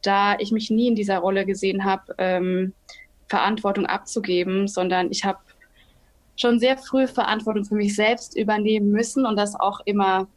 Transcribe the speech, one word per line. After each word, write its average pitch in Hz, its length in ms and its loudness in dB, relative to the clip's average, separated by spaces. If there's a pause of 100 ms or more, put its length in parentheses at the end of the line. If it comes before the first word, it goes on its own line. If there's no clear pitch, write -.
da 202 380 2
ich 208 120 -4
mich 220 180 -2
nie 226 180 2
in 233 80 4
dieser 202 220 0
Rolle 190 280 0
gesehen 190 380 -2
hab, 190 260 -2 (100)
ähm, 185 540 0 (540)
Verantwortung 202 580 0
abzugeben, 185 800 -2
sondern 185 440 -2
ich 202 140 -4
hab 190 160 -4 (920)
schon 240 240 2
sehr 254 180 2
früh 262 280 0
Verantwortung 220 600 -2
für 208 100 -4
mich 208 200 0
selbst 220 420 0
übernehmen 214 540 2
müssen 233 340 0
und 214 100 0
das 208 240 -2
auch 196 260 -2
immer 190 520 2